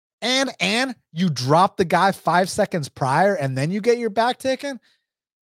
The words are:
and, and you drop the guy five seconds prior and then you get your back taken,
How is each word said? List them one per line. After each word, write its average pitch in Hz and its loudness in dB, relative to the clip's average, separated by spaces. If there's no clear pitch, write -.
and, 254 -2
and 226 -2
you 175 0
drop 147 2
the 190 2
guy 175 2
five 175 0
seconds 180 -2
prior 165 2
and 135 -4
then 139 -2
you 202 -4
get 240 0
your 233 -4
back 233 -2
taken, 262 -6